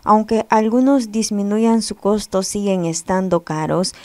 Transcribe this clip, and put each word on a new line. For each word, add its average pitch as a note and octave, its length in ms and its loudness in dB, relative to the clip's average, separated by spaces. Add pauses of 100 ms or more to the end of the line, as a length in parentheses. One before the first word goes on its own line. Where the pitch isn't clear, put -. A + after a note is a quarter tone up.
aunque G#3+ 460 2
algunos A#3 600 2
disminuyan G#3+ 720 0
su G#3+ 140 -6
costo, G3 480 -2
siguen F#3+ 420 -2
estando F3+ 540 -2
caros. D#3 640 -4